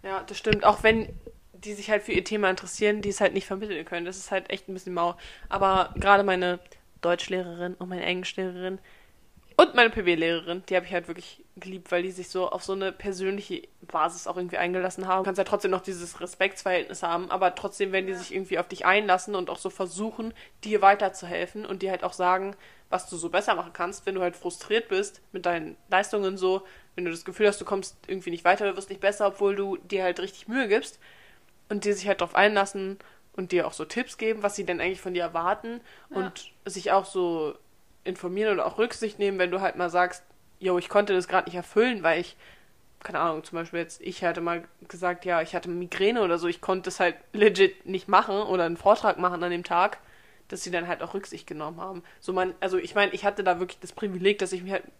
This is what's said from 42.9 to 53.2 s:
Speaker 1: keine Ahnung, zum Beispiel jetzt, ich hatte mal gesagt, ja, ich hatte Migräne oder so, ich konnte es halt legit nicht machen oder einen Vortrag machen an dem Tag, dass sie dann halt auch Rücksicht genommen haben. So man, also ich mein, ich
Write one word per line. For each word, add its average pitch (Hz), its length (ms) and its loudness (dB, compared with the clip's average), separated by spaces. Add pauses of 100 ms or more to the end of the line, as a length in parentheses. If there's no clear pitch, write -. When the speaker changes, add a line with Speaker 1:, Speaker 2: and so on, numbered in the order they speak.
Speaker 1:
keine 165 200 -6
Ahnung, 160 240 0
zum - 120 -12
Beispiel 170 240 -6
jetzt, 165 200 -10
ich 190 240 -8
hatte 170 160 0
mal 170 260 -4 (220)
gesagt, 180 360 -4
ja, 170 180 2
ich 165 120 -6
hatte 175 140 -4
Migräne 190 540 0
oder 170 160 2
so, 170 100 -2
ich 170 120 -4
konnte 185 280 -2
es 180 120 -8
halt 175 160 2 (160)
legit 190 540 4
nicht 185 220 -6
machen 196 340 4
oder 185 220 0
einen 165 120 -2
Vortrag 208 420 4
machen 175 260 0
an 180 60 -2
dem 175 140 -4
Tag, 180 340 2 (500)
dass - 160 -10
sie 175 60 -10
dann 175 180 -4
halt 160 140 -4
auch 156 120 -10
Rücksicht 190 320 -10
genommen 160 340 -10
haben. 185 220 -10 (180)
So 185 120 -6
man, 185 280 0
also 185 180 0
ich 175 160 -6
mein, 202 180 4
ich - 120 -8